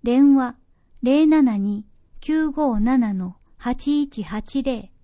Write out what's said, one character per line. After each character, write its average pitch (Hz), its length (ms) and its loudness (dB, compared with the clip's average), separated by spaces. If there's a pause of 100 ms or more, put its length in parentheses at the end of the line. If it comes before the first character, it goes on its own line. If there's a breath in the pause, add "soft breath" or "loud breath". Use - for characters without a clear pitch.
電 269 340 6
話、 254 200 -2 (480)
零 285 240 2
七 277 300 4
二 202 280 -4 (360)
九 311 280 -2
五 277 300 -2
七 233 340 0
の 180 220 -8 (200)
八 285 460 -4
一 277 220 -8
八 214 400 -8
零。 262 260 -6 (140)